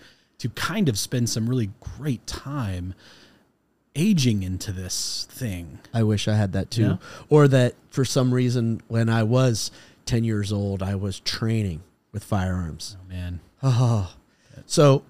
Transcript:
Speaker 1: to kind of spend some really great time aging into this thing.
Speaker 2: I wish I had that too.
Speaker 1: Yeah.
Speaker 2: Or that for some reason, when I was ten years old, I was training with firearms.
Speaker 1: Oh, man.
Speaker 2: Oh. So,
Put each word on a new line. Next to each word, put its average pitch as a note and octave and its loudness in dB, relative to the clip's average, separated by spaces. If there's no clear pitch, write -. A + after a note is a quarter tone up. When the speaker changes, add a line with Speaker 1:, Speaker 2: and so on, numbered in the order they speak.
Speaker 1:
to B2+ -6
kind F#3 -2
of A2 0
spend A#2+ -2
some A2+ -2
really A#2+ -2
great B2+ -8
time F#2+ -8
aging C#3+ 2
into F#2 -6
this - -6
thing. F2+ -10
Speaker 2:
I A#2 2
wish G#2+ 2
I G#2+ 2
had G2+ 2
that F#2+ -2
too. A2+ 0
Speaker 1:
Yeah. G2 2
Speaker 2:
Or D3 8
that B2+ 4
for C3+ 0
some B2+ 2
reason, B2 0
when A2+ 2
I A2+ 2
was A#2+ 2
ten A#2 0
years G#2 -2
old, G2+ -2
I G2 -2
was G2 -6
training G#2+ -2
with G2+ -8
firearms. F#2 -2
Speaker 1:
Oh, F#2 -20
man. F2+ -8
Speaker 2:
Oh. A#2 2
So, C#3+ 6